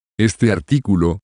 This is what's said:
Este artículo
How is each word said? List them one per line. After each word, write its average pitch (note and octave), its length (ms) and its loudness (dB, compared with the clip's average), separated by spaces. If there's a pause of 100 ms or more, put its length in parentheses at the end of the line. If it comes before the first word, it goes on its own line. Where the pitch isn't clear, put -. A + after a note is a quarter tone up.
(160)
Este A2 360 0
artículo F2+ 720 -2